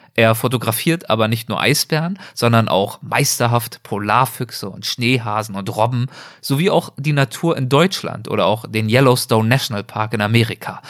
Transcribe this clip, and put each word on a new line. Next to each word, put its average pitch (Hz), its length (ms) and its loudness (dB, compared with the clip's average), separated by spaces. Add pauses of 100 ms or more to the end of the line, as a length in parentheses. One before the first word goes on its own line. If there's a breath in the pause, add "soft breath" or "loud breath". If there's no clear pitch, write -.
(140)
Er 113 220 4
fotografiert 127 720 -2
aber 110 200 2
nicht 113 180 -2
nur 95 140 -4
Eisbären, 160 580 0 (140)
sondern 117 340 2
auch 95 340 0
meisterhaft 120 840 0
Polarfüchse 107 840 -2
und - 160 -14
Schneehasen 110 680 -2
und 98 180 -6
Robben, 120 340 0 (340 loud breath)
sowie 151 280 0
auch - 280 0
die 147 160 -2
Natur 143 420 0
in 131 140 -4
Deutschland 123 600 0
oder 98 160 0
auch 110 220 0
den 110 220 -2
Yellowstone 123 580 4
National 117 380 0
Park 107 280 -6
in 107 60 -4
Amerika. 113 720 0